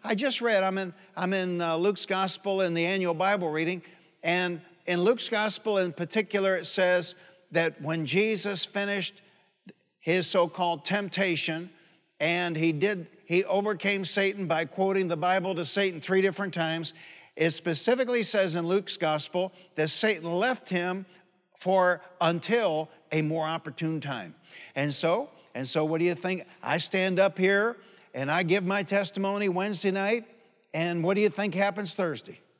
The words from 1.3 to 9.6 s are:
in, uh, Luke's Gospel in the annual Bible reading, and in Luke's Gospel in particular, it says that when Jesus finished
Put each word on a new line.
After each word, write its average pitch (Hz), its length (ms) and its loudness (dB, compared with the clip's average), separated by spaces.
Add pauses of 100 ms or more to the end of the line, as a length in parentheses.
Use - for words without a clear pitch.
in, 185 280 0
uh, 165 160 0
Luke's 185 300 0
Gospel 190 540 -2
in 175 140 2
the 165 120 2
annual 180 280 0
Bible 185 360 0
reading, 165 320 -2 (400)
and 175 380 0 (260)
in 175 160 0
Luke's 233 260 2
Gospel 214 500 0
in 180 140 0
particular, 196 640 0
it 160 100 -4
says 180 480 2 (380)
that 165 300 0
when 160 240 -2
Jesus 196 580 0
finished 202 580 -4 (760)